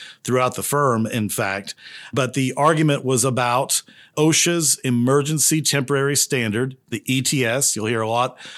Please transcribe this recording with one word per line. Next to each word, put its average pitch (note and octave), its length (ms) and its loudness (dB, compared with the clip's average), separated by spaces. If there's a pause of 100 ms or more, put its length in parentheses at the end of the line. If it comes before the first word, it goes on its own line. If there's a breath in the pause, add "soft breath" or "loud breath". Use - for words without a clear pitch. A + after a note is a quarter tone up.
(240 loud breath)
throughout B2+ 320 0
the G2 60 -8
firm, B2 460 0
in G#2+ 200 -2
fact. G2 460 -4 (400 loud breath)
But B2+ 200 0
the C3 220 0
argument D3+ 480 2
was B2+ 200 2
about B2+ 580 0 (340 loud breath)
osha's D#3+ 680 2
Emergency C#3 800 2
Temporary C#3 540 0
Standard, B2 640 -2 (120)
the A2 120 -4 (100)
E C3 120 0
T C3 200 0
S. B2 320 0
You'll G#2+ 120 -4
hear A2+ 140 0
a A2 80 -2
lot A#2+ 280 0 (200 loud breath)